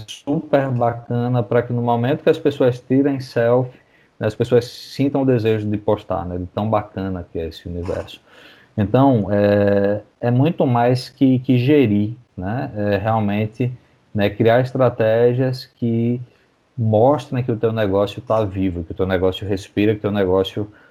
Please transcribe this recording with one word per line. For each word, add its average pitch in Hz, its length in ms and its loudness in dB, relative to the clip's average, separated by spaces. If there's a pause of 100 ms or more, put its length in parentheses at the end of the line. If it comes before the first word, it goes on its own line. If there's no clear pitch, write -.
super 143 640 -2
bacana, 120 720 -2
pra 120 200 2
que 123 100 -6
no 120 100 -2
momento 120 400 0
que - 80 2
as 156 80 2
pessoas 131 420 0
tirem 135 400 0
selfie, 123 580 0 (400)
né, 113 80 -2
as 107 80 -2
pessoas 120 300 2
sintam 139 580 -4
o 131 40 0
desejo 110 420 0
de 104 80 -2
postar, 104 480 -4
né, 90 140 -8
de 90 80 -8
tão 104 240 -4
bacana 95 600 -4
que - 80 -8
é 82 80 -6
esse 80 220 -14
universo. 85 520 -8 (560)
Então, 110 540 2
é, 101 680 2 (200)
é 120 100 0
muito 147 360 0
mais 123 440 0
que, 131 300 2
que 127 180 0
gerir, 120 560 2 (220)
né, 113 380 -8
é 104 220 -2
realmente, 110 760 -2 (400)
né, 101 180 0
criar 113 300 4
estratégias 123 1080 2
que 117 540 -2 (560)
mostrem 123 680 2
que 127 80 -2
o 110 40 -2
teu 110 160 0
negócio 101 500 0
tá 113 220 0
vivo, 95 400 -4
que - 80 -14
o - 20 -10
teu 95 120 -2
negócio 92 400 -2
respira, 101 460 -2
que 104 60 -2
o - 40 -16
teu 101 100 -2
negócio, 95 560 0 (220)